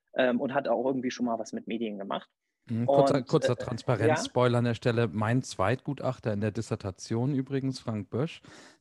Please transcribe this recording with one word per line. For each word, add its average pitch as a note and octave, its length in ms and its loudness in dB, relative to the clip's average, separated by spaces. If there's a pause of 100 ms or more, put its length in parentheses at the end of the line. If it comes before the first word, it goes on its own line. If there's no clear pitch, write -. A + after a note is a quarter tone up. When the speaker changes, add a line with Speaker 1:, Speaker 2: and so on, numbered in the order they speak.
(160)
Speaker 1:
ähm, B2+ 260 4
und C3 120 -2
hat C3+ 140 0
auch A#2+ 180 0
irgendwie B2+ 260 0
schon B2 160 -4
mal A2+ 120 0
was - 140 -8
mit A2+ 140 -8
Medien G#2+ 320 -4
gemacht. G#2 300 -6 (400)
Speaker 2:
Mhm, A#2 220 0
kurzer, C#3 300 6
Speaker 1:
Und, A#2 40 -8
Speaker 2:
kurzer C3 320 2
Speaker 1:
äh, - 0 -
Speaker 2:
Transparenz, A2+ 680 0
Speaker 1:
ja? - 20 -6
Speaker 2:
Spoiler B2 340 4
an A#2+ 40 2
der A#2+ 100 2
Stelle, A#2 360 0
mein A2+ 340 0
Zweitgutachter B2+ 880 -2
in G#2 80 -2
der G#2+ 120 0
Dissertation A2+ 840 -4
übrigens, C3+ 460 -4
Frank A2 280 -6
Bösch, C3+ 320 -4 (400)